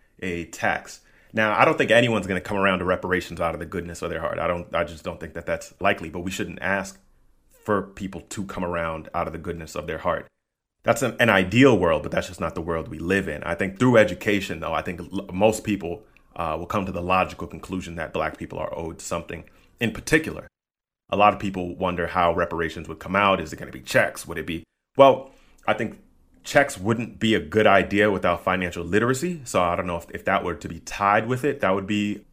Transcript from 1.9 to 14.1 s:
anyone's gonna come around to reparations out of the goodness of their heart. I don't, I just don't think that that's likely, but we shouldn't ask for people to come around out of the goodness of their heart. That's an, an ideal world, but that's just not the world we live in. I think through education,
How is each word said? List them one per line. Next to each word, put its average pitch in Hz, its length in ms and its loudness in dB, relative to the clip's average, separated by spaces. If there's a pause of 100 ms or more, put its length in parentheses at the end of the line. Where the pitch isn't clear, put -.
anyone's 110 360 4
gonna 92 140 -2
come 104 160 -4
around 95 220 2
to 90 60 -4
reparations 90 540 -2
out 85 140 -2
of 80 60 -8
the 85 60 -8
goodness 85 360 -8
of 82 80 -6
their 80 100 -6
heart. 82 200 -4
I 82 80 -2
don't, 87 280 -4
I - 80 2
just 82 200 -12
don't 85 160 -8
think 78 160 -12
that 85 100 -10
that's - 340 -6
likely, 92 300 0
but 90 120 -8
we 92 100 -6
shouldn't 92 300 -8
ask 95 380 -4 (640)
for 101 200 0
people 98 380 -12
to - 240 -10
come 92 200 -8
around 82 480 -4
out 85 140 -2
of 80 60 -12
the 82 60 -10
goodness 85 360 -10
of 82 100 -8
their 80 140 -6
heart. 82 280 -4 (560)
That's 117 180 2
an, 120 180 -2
an 117 100 6
ideal 107 480 6
world, 82 260 2
but - 80 -8
that's - 160 -2
just 90 120 -14
not 82 160 -4
the 87 60 -8
world 80 260 -4
we 78 120 -12
live 95 280 0
in. 76 160 -8
I 82 100 -4
think 95 240 -4
through 123 200 6
education, 98 600 2